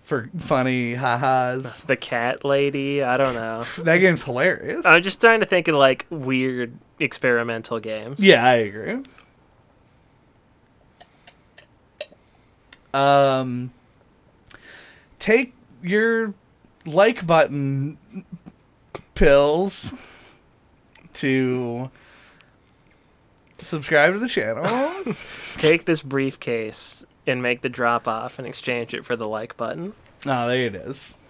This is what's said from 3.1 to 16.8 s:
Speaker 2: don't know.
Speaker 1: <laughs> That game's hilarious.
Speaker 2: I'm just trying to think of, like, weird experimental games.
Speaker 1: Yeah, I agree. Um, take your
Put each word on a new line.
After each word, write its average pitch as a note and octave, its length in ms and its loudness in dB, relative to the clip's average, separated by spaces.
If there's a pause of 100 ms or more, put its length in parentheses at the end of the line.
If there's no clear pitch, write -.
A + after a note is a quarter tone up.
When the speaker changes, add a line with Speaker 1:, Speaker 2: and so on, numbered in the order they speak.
Speaker 2:
don't C3 160 2
know. A2+ 380 -6
Speaker 1:
<laughs> E3+ 120 -10
That E3 140 4
game's F3+ 260 4
hilarious. D#3 600 -2
Speaker 2:
I'm E3+ 160 8
just F#3+ 180 -6
trying A3+ 200 6
to G#3 80 0
think F3 200 2
of, E3 80 2
like, C3 360 6
weird C3 640 -4 (220)
experimental A#2 800 -2
games. A2 440 -8
Speaker 1:
Yeah, C#3+ 220 6
I B2+ 100 6
agree. A2 440 -4 (4000)
Um, C3 760 2 (1500)
take B3 360 2 (280)
your A3 520 0 (520)